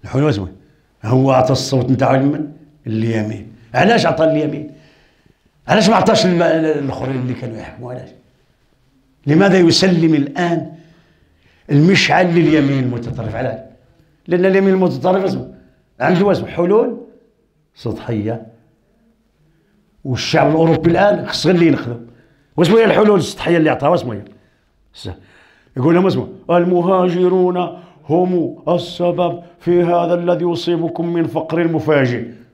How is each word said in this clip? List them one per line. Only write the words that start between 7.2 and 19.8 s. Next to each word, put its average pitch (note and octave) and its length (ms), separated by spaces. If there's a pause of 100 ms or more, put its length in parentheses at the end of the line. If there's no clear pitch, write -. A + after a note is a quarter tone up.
كانوا A#2 240
يحكموا؟ B2 340
علاش؟ B2+ 160 (1160)
لماذا F3+ 320
يسلم E3 560
الآن E3 580 (1000)
المشعل D#3+ 560
لليمين D3+ 580
المتطرف؟ A#2 520
علاش؟ B2 220 (680)
لأن F3+ 200
اليمين F#3+ 280
المتطرف F#3 500
اسمه - 300 (460)
عنده F3+ 320
اسمه A#2 140
حلول G#3+ 540 (720)
سطحية، A2 720 (1600)